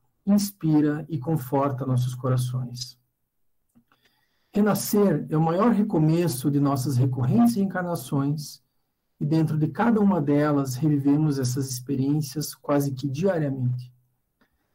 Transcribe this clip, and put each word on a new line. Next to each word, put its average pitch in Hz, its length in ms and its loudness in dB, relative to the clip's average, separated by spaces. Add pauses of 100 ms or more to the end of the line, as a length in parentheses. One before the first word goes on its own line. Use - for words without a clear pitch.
(260)
inspira 151 840 2
e 160 100 -4
conforta 139 680 -2
nossos 123 280 0
corações. 123 840 -4 (1500)
Renascer 202 760 2
é 156 80 -2
o 156 40 2
maior 180 320 2
recomeço 170 800 2
de 143 80 2
nossas 139 380 0
recorrentes 131 580 2
reencarnações, 165 1080 -4 (580)
e 165 40 -6
dentro 151 340 0
de 151 100 0
cada 214 320 0
uma 190 200 2
delas 143 540 0
revivemos 147 640 2
essas 131 320 -2
experiências 147 840 -4
quase 143 380 -2
que 139 160 -6
diariamente. 139 840 -2 (840)